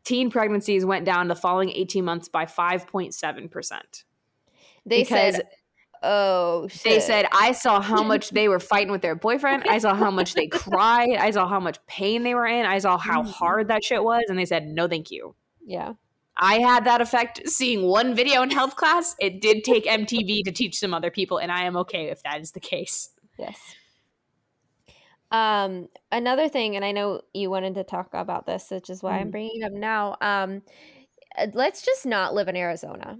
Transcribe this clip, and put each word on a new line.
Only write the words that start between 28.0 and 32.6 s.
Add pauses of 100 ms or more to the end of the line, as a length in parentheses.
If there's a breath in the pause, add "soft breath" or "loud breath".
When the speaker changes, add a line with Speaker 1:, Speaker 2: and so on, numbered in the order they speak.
Speaker 2:
about
this,
which
is
why
I'm
Speaker 1:
Mm.
Speaker 2:
bringing
it
up
now.
Um, (720 loud breath)
uh,
let's
just
not
live
in
Arizona